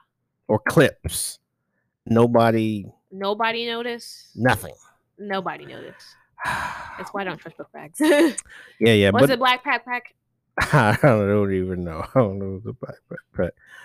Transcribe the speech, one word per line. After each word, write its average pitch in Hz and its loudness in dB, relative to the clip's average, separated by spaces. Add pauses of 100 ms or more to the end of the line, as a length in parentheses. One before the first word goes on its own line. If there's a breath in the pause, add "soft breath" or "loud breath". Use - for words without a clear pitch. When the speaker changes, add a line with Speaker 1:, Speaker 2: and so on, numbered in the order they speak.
(500)
Speaker 1:
Or 110 0
clips. - -2 (640)
Nobody 113 2 (260)
Speaker 2:
Nobody 220 -4
noticed? 233 -10
Speaker 1:
Nothing. 107 0 (440)
Speaker 2:
Nobody 180 -8
noticed. - -20 (100)
Speaker 1:
<sighs> - -14
Speaker 2:
That's - -10
why 202 -6
I - -4
don't 180 -8
trust - -20
book - -18
bags. 151 -18
<laughs> 311 4 (440 loud breath)
Speaker 1:
Yeah, 113 6
yeah, 101 6
Speaker 2:
Was 247 6
Speaker 1:
but 277 6
Speaker 2:
it 240 0
black 254 0
pack 254 -4
pack? 247 -10 (180)
Speaker 1:
<laughs> - -14 (160)
I 110 4
don't 104 4
even 92 -2
know. 82 -8 (140)
I 131 4
don't 101 0
know 95 -8
if 92 -10
it's 110 -14
a 117 -10
black - -16 (140)
pack - -14 (160)
pack. 87 -2 (320 loud breath)